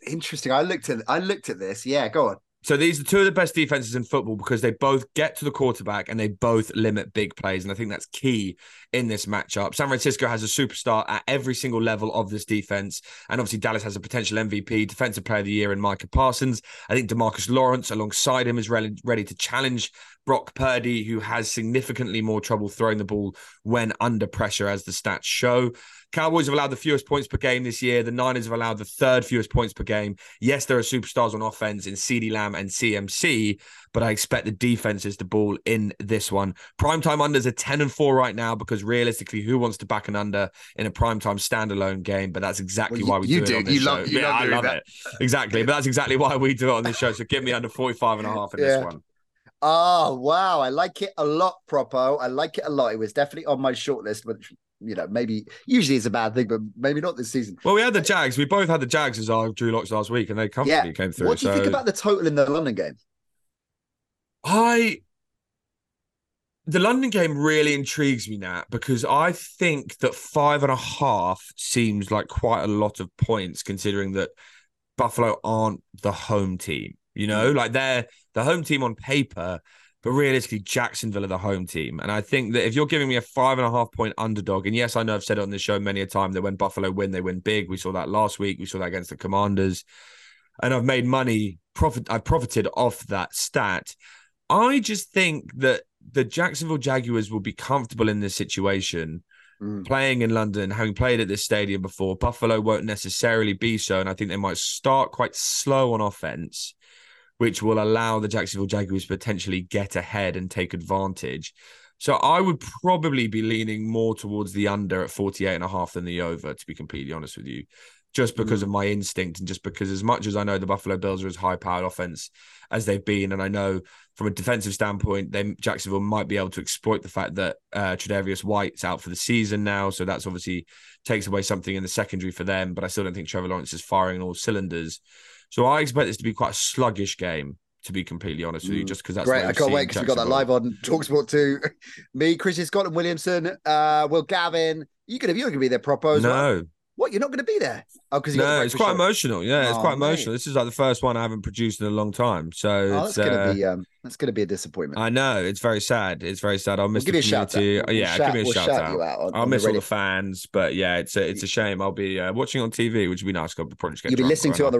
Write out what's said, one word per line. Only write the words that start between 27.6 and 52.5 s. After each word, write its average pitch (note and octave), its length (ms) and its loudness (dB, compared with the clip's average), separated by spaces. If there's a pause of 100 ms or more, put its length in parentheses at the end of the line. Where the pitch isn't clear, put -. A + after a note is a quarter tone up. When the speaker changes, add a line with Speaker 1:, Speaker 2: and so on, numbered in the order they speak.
Speaker 2:
this A#2+ 200 -4
year. A#2+ 180 4
The A#2 100 -2
Niners B2+ 340 0
have A#2 80 -6
allowed A2+ 260 0
the G#2 60 -8
third B2+ 380 4
fewest A#2 280 -2
points A#2 220 0
per G2+ 100 -8
game. G#2 320 -2 (260)
Yes, B2+ 240 2
there B2+ 120 4
are A#2 40 4
superstars A#2 540 0
on G#2+ 80 -4
offense G#2 420 -4
in G2 80 -8
CeeDee A2 380 0
Lamb G#2 240 -2
and F#2+ 160 -6
C A2 240 0
M G2 120 -4
C, A2 520 0 (340)
but A#2 80 2
I A2+ 80 2
expect A2 360 0
the G#2 60 -2
defenses G#2 640 0
to F#2+ 80 -8
ball G#2 400 2
in G#2+ 340 0
this G#2 320 -2
one. G2 240 0 (240)
Primetime D3+ 400 2
unders C#3+ 260 4
are B2+ 60 2
ten C#3+ 300 -2
and C#3 100 0
four C#3+ 240 4
right B2+ 200 4
now A2+ 200 0
because G2+ 280 -4
realistically, A#2 580 0
who A#2+ 180 2
wants A2+ 180 0
to G#2+ 80 -12
back G#2 220 -4
an G#2 80 -4
under G2+ 340 0 (280)
in G#2+ 100 0
a F#2+ 40 -4
primetime G#2+ 460 0
standalone G2 640 0
game? F#2+ 300 -2
But F#2 100 -6
that's F#2+ 200 -2
exactly G#2 420 -2
Speaker 1:
Well, - 20 0
you, G2 60 2
Speaker 2:
why F#2+ 80 4
we G2 80 -2
Speaker 1:
you E3 140 4
Speaker 2:
do G2+ 40 2
Speaker 1:
do. - 80 2
Speaker 2:
it A2 40 2
on G#2 80 0
this B2+ 100 2
Speaker 1:
You C3+ 60 4
love, C#3+ 240 0
Speaker 2:
show. D3 60 -4
Speaker 1:
you C#3+ 100 2
Speaker 2:
Yeah, - 80 2
Speaker 1:
love A#2 60 2
Speaker 2:
I B2 60 2
Speaker 1:
doing B2+ 140 2
Speaker 2:
love A#2+ 80 0
Speaker 1:
that. B2+ 140 0
Speaker 2:
it. - 60 -8 (360)
Exactly. A#2 440 2
But C#3 100 4
that's C#3+ 140 0
exactly C3 280 2
why C#3 200 4
we C3+ 200 4
do B2+ 140 2
it B2 40 6
on A2+ 100 2
this A#2 140 -2
show. A#2+ 140 2
So A2+ 140 -6
give C3 180 -2
me B2 80 0
under A#2+ 180 -2
forty-five A#2+ 480 0
and G#2+ 100 -4
a G#2 40 -2
half G2+ 240 -4
in D3 60 0
Speaker 1:
Yeah. C#3+ 40 2 (120)
Speaker 2:
this C3 60 0
one. E2 200 -10 (580)
Speaker 1:
Oh, E3 540 6
wow. D#3+ 460 4
I B2+ 80 2
like F3 320 0
it G3 160 -4
a D3+ 80 2
lot, F3 300 2 (120)
Propo. C3 540 2
I B2+ 60 0
like D3 300 -2